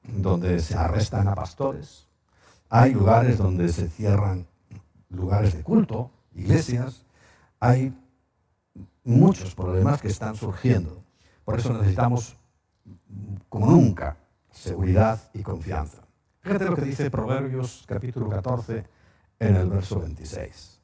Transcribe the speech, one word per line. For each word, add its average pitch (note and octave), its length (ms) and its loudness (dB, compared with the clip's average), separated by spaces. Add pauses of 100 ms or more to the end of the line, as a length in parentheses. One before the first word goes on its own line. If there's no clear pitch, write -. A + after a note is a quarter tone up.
donde F2+ 560 -2
se - 160 -4
arrestan E2 520 0
a G2 80 0
pastores, C#3 720 -8 (640)
hay B2+ 240 6
lugares A#2 440 4
donde F2+ 320 2
se E2+ 180 -2
cierran G2 600 0 (640)
lugares F#2 440 0
de - 80 -8
culto, D#3+ 500 0 (220)
iglesias, B2+ 720 -2 (540)
hay B2+ 360 2 (1080)
muchos B2+ 500 4
problemas F#2+ 480 0
que G#2+ 60 -6
están G#2+ 280 -6
surgiendo. G#2+ 680 -2 (420)
Por F2+ 140 -2
eso A#2+ 120 -2
necesitamos, A2+ 640 0 (1120)
como G#2 200 -2
nunca, G2+ 500 4 (320)
seguridad F#2+ 720 0 (120)
y G2 100 -12
confianza. D#2+ 560 -10 (420)
Fíjate F#3+ 240 -2
lo F3 100 0
que D3 60 -4
dice C#3+ 300 -4
Proverbios C3 760 -4
capítulo A#2 400 -6
catorce, A2+ 580 -4 (540)
en A2 160 4
el F2+ 140 2
verso F#2+ 300 -2
veintiséis. - 840 -14